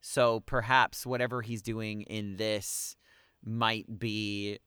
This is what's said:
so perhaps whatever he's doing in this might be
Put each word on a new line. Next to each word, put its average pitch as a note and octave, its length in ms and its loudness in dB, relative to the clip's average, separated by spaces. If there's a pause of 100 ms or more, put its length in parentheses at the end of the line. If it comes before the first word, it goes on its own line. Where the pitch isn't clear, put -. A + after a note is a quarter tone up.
so A#2 400 2
perhaps B2 640 4
whatever B2 380 0
he's A2 200 -6
doing A2 400 -4
in G2+ 340 -6
this G#2+ 600 -2 (480)
might A2+ 540 0
be G#2 680 -2